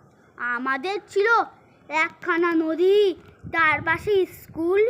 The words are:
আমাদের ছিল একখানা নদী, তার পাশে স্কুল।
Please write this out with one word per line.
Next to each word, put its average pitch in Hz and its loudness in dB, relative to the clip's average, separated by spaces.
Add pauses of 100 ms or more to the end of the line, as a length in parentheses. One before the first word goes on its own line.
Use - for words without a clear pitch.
(380)
আমাদের 254 -4 (120)
ছিল 403 0 (640)
একখানা 330 -2
নদী, 330 2 (540)
তার 311 2
পাশে 349 0
স্কুল। 349 -2